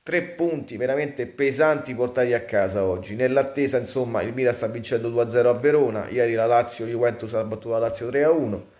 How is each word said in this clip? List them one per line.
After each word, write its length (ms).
Tre 200
punti 540
veramente 500
pesanti 680
portati 380
a 80
casa 440
oggi. 300
Nell'attesa, 640
insomma, 440
il 120
Milan 180
sta 140
vincendo 440
due 120
a 60
zero 200
a 60
Verona. 540
Ieri 240
la 140
Lazio, 400
Juventus 480
ha 100
battuto 300
la 40
Lazio 300
tre 160
a 80
uno. 480